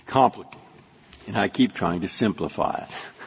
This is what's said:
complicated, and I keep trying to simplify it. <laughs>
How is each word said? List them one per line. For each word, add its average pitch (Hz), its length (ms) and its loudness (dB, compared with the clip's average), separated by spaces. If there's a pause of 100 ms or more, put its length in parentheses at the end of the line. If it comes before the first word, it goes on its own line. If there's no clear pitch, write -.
complicated, - 520 2 (680)
and 107 100 -6
I 101 120 2
keep 120 260 2
trying 87 280 -2
to 95 60 -4
simplify - 760 0
it. - 100 -16
<laughs> - 60 -10 (260)